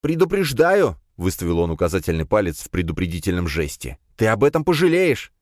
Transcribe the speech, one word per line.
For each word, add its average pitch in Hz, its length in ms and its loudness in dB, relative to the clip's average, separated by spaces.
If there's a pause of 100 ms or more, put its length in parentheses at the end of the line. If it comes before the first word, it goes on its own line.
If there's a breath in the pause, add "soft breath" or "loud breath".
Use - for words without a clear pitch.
«Предупреждаю!» 165 960 2 (180)
выставил 85 440 -2
он 85 120 0
указательный 80 540 -2
палец 95 360 -2
в - 80 -16
предупредительном 87 760 -4
жесте. 73 500 -6 (180)
«Ты 110 120 0
об 110 160 2
этом 151 200 2
пожалеешь!» 170 680 0 (100)